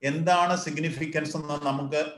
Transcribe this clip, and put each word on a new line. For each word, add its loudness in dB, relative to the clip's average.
എന്താണ് 4
significance -2
എന്ന് -4
നമുക്ക് 0